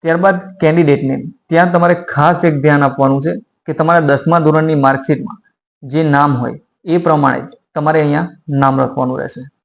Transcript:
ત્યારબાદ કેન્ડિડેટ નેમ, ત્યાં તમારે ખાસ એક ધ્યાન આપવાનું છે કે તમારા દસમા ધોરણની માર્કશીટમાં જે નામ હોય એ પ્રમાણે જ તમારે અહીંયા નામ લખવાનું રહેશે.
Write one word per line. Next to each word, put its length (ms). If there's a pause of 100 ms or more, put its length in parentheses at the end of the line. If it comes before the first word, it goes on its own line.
ત્યારબાદ 340 (240)
કેન્ડિડેટ 480
નેમ, 120 (300)
ત્યાં 240
તમારે 200 (180)
ખાસ 360
એક 160
ધ્યાન 240
આપવાનું 360
છે 80 (320)
કે 160
તમારા 280
દસમા 360
ધોરણની 400
માર્કશીટમાં 560 (540)
જે 100 (100)
નામ 280
હોય 120 (380)
એ 140
પ્રમાણે 420
જ 100 (200)
તમારે 240
અહીંયા 260 (320)
નામ 240
લખવાનું 380
રહેશે. 180 (240)